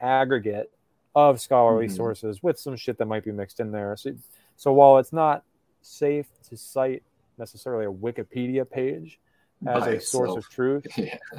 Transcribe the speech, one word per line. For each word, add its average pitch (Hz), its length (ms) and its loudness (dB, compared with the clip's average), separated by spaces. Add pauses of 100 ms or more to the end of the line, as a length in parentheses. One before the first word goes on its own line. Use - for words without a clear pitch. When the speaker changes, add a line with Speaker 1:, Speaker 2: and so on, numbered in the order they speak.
Speaker 1:
aggregate 127 680 0 (440)
of 143 260 6
scholarly 117 460 4
Speaker 2:
Mm-hmm. - 20 -6
Speaker 1:
sources 104 540 -6
with 170 160 0
some 135 180 -10
shit 117 200 -8
that 117 100 -2
might 107 180 -4
be 107 60 -6
mixed 101 280 -10
in 110 120 -6
there. 104 260 -6
So, 135 140 -10 (460)
so 139 160 0
while 139 240 10
it's 131 160 0
not 156 320 0 (360)
safe 147 460 -4 (220)
to 117 80 -18
cite 131 460 -6 (340)
necessarily 113 480 -8
a 101 60 -6
Wikipedia 123 800 -6
page 151 500 -8 (460)
as 123 200 0
Speaker 2:
By 120 40 0
Speaker 1:
a 110 100 -2
source 123 360 -4
Speaker 2:
itself. - 20 -8
Speaker 1:
of 110 120 -12
truth, 135 360 -2
Speaker 2:
<laughs> - 120 -12
Yeah. - 200 -8 (220)